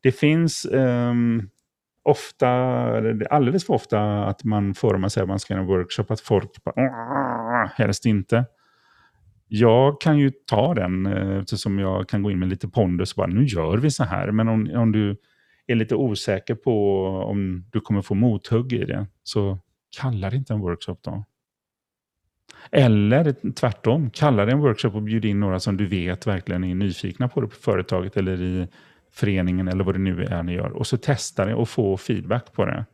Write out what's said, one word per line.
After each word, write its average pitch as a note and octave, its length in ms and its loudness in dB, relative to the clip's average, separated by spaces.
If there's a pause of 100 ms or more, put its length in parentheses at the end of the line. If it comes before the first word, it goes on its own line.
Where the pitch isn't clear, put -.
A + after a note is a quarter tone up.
Det C3 100 4
finns, D#3+ 540 0
ehm, A#2+ 840 0 (540)
ofta, - 460 2 (480)
eller A2 160 0
det G#2+ 120 -2
är - 80 -2
alldeles D3 320 2
för - 80 0
ofta G#2 520 0
att G2 180 -4
man G#2 300 0
får, G#2+ 200 2
om F#2+ 80 2
man G2 80 0
säger G2 140 -2
att F2+ 60 -2
man G2 100 -2
ska - 140 -6
göra F#2+ 80 -2
en F2+ 60 -2
workshop, F#2 420 0
att A2 120 -2
folk - 420 -2
bara, - 140 -6
"Åh, A#2+ 1000 -2
helst G#2+ 300 0
inte." A2+ 400 2 (1040)
Jag A#2+ 540 6
kan D3+ 160 4
ju C#3 120 6 (160)
ta B2+ 280 2
den, F#2 320 0
eh, G2 320 -2
eftersom G2 420 -2
jag F#2+ 300 -2
kan G2+ 140 0
gå G#2 80 0
in F#2 80 0
med F#2 100 0
lite G2 180 -4
pondus F2+ 460 0
och - 40 -4
bara, G2 100 0
"Nu A2+ 180 2
gör F2+ 320 0
vi C#3+ 140 2
så B2+ 120 0
här." F#2+ 280 -2
Men A2 160 2
om, A2 280 0
om A2+ 160 4
du G#2 260 0 (500)
är A#2+ 80 2
lite A2 200 0
osäker G#2+ 600 -2
på G2+ 520 2
om F#2+ 640 -4
du A2 80 -2
kommer G2+ 220 0
få - 140 -4
mothugg A#2 580 0
i A2 120 -2
det, G2+ 220 -4 (160)
så G2 360 -2 (420)
kalla G#2+ 280 -4
det A#2 60 -4
inte C3 180 -4
en G#2+ 60 -2
workshop F2+ 420 -6
då. G2 220 -8 (1500)
Eller B2+ 800 0
tvärtom, B2+ 580 -2
kalla A#2 360 2
det A#2 60 0
en C#3 80 2
workshop B2+ 360 0
och G#2+ 60 -4
bjud G#2+ 240 -2
in G2+ 140 0
några F#2 200 0
som F#2+ 180 -2
du G#2 100 0
vet F2+ 400 -4
verkligen F#2 360 -4
är F2+ 120 -4
nyfikna G2 520 -4
på C3 140 -4
det A2+ 60 -4
på - 80 -14
företaget F#2 600 -2
eller F#2 240 -2
i F2+ 260 -2 (440)
föreningen F#2 560 0
eller F#2 160 -2
vad F#2 120 0
det F#2+ 40 -2
nu F#2 260 0
är F2 180 -4
ni F2 100 -4
gör. - 160 -4
Och - 180 -4
så B2 100 -2
testa - 480 -2
det A2 100 -4
och A2+ 140 -2
få G2 280 0
feedback - 560 -4
på G#2+ 120 0
det. G#2+ 280 -4